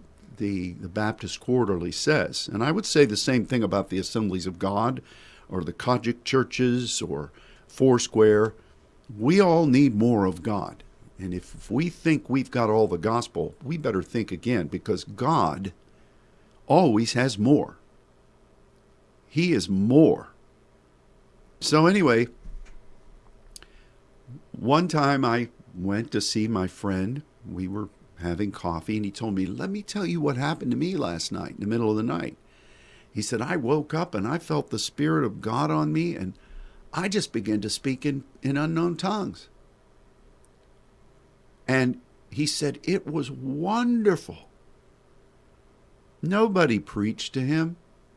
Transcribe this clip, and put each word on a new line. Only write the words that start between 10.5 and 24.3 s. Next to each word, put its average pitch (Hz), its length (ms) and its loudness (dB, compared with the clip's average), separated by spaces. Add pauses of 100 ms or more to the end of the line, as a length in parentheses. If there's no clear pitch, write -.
And 92 140 -6
if, - 200 -10
if - 160 -16
we 143 200 -2
think 160 400 -2
we've 127 200 0
got 117 200 2
all 110 180 6
the 90 100 -2
gospel, 87 640 -2
we 151 160 -6
better 117 240 -2
think 110 300 -4
again, 92 360 -2
because 92 360 -4
God 101 680 -2 (920)
always 123 480 4
has 120 240 0
more. 117 400 2 (1500)
He 170 240 0
is 92 180 2
more. 110 600 6 (1300)
So 156 260 4
anyway, 143 420 4 (2250)